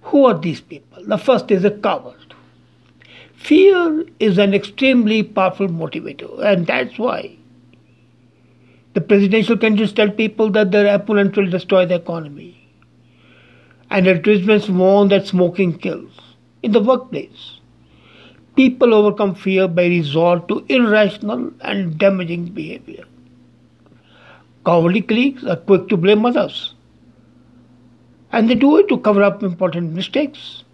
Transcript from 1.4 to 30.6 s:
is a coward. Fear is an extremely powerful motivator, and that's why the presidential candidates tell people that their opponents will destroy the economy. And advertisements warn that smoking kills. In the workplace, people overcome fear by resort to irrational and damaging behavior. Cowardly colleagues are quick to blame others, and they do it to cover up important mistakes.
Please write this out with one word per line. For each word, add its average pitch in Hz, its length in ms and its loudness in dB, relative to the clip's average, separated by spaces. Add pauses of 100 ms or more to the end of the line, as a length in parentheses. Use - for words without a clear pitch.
is 185 140 0
a 202 60 2
coward. 196 640 -8 (1000)
Fear 349 720 4 (160)
is 208 180 2
an 202 160 4
extremely 220 680 0
powerful 190 440 -2
motivator, - 800 -10
and 185 220 0
that's 127 320 -4
why - 380 -6 (1600)
the 190 80 -2
presidential 202 560 2
candidates 220 360 0
tell 214 180 0
people 220 400 -2
that 202 200 0
their 202 240 2
opponents 202 440 0
will 190 120 0
destroy 185 360 0
the 180 100 -2
economy. 165 720 -12 (1200)
And 185 160 2
advertisements 208 600 2
warn 190 400 4
that 196 180 2
smoking 175 520 -2
kills. - 340 -10 (500)
In 226 100 -2
the 208 100 2
workplace, - 760 -6 (1000)
people 254 380 4
overcome 208 400 0
fear 190 320 0
by 175 200 0
resort 170 640 0
to - 200 -4
irrational 220 840 0 (120)
and 175 360 -6
damaging 175 500 -2
behavior. 160 560 -16 (1600)
Cowardly 175 340 2
colleagues 247 440 -2
are 175 120 -4
quick 190 320 0
to 214 80 0
blame 208 300 2
others, 233 480 -4 (1600)
and 226 180 2
they 247 60 2
do 277 220 4
it 403 100 4
to - 100 0
cover 202 240 2
up 202 220 0
important 175 480 -4
mistakes. - 800 -8